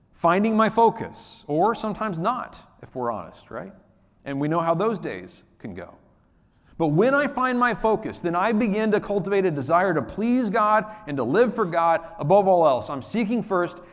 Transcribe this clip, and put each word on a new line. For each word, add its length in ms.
Finding 420
my 140
focus, 800
or 260
sometimes 460
not, 440
if 120
we're 160
honest, 400
right? 220
And 120
we 100
know 120
how 140
those 240
days 460
can 140
go. 220
But 120
when 260
I 140
find 300
my 140
focus, 480
then 140
I 180
begin 380
to 100
cultivate 460
a 40
desire 440
to 80
please 480
God 340
and 100
to 80
live 300
for 100
God 380
above 280
all 200
else. 240
I'm 100
seeking 420
first 380